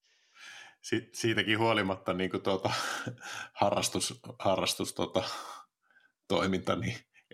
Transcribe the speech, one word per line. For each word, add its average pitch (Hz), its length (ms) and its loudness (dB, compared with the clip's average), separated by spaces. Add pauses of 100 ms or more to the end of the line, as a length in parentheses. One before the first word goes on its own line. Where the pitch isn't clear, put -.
(840)
Si-, 117 300 -4
siitäkin 107 460 2
huolimatta 101 540 2
niinku 92 260 0
tuota, 95 320 0 (460)
<laughs> - 440 -10
harrastus, 98 540 2 (240)
harrastus 92 540 2
tuota, 92 320 0 (1040)
toiminta, 95 480 2
niin - 280 -4 (300)